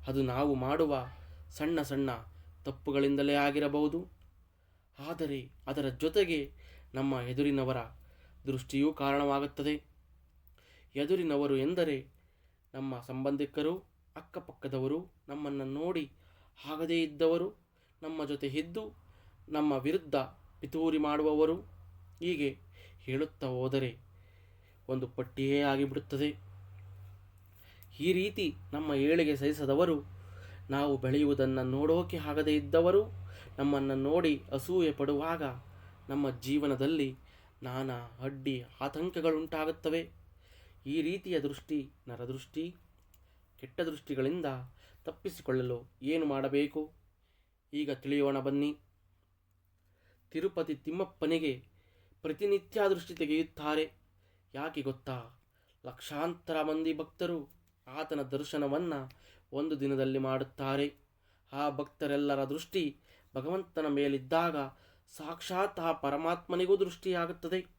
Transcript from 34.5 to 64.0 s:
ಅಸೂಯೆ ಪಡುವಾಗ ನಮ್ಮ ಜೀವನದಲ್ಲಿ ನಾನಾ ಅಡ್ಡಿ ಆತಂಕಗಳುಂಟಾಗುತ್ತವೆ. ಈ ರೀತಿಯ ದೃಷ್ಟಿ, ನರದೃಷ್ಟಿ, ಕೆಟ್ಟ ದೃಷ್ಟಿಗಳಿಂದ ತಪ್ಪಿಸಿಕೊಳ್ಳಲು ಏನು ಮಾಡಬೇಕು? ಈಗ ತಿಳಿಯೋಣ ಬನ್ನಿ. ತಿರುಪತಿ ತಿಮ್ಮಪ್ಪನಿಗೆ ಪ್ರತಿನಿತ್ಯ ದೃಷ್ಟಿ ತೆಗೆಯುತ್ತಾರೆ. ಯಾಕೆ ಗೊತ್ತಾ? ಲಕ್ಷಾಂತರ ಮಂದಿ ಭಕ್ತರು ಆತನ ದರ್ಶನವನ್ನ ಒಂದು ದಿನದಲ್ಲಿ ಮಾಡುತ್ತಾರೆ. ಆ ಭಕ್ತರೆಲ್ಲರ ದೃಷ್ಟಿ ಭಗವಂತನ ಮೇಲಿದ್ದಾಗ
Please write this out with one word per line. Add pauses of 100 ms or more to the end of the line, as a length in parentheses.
ಅಸೂಯೆ
ಪಡುವಾಗ (680)
ನಮ್ಮ
ಜೀವನದಲ್ಲಿ (460)
ನಾನಾ
ಅಡ್ಡಿ (160)
ಆತಂಕಗಳುಂಟಾಗುತ್ತವೆ. (760)
ಈ
ರೀತಿಯ
ದೃಷ್ಟಿ, (160)
ನರದೃಷ್ಟಿ, (840)
ಕೆಟ್ಟ
ದೃಷ್ಟಿಗಳಿಂದ (600)
ತಪ್ಪಿಸಿಕೊಳ್ಳಲು (100)
ಏನು
ಮಾಡಬೇಕು? (800)
ಈಗ
ತಿಳಿಯೋಣ
ಬನ್ನಿ. (1500)
ತಿರುಪತಿ
ತಿಮ್ಮಪ್ಪನಿಗೆ (580)
ಪ್ರತಿನಿತ್ಯ
ದೃಷ್ಟಿ
ತೆಗೆಯುತ್ತಾರೆ. (600)
ಯಾಕೆ
ಗೊತ್ತಾ? (560)
ಲಕ್ಷಾಂತರ
ಮಂದಿ
ಭಕ್ತರು (240)
ಆತನ
ದರ್ಶನವನ್ನ (580)
ಒಂದು
ದಿನದಲ್ಲಿ
ಮಾಡುತ್ತಾರೆ. (580)
ಆ
ಭಕ್ತರೆಲ್ಲರ
ದೃಷ್ಟಿ (380)
ಭಗವಂತನ
ಮೇಲಿದ್ದಾಗ (600)